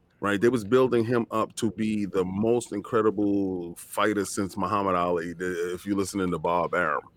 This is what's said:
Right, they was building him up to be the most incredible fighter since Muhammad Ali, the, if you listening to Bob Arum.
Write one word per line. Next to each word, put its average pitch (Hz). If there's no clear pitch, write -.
Right, 101
they 120
was 120
building 120
him 120
up 110
to 113
be 107
the 92
most 110
incredible 101
fighter 101
since 98
Muhammad 98
Ali, 87
the, 87
if 90
you 101
listening 95
to 82
Bob 85
Arum. 80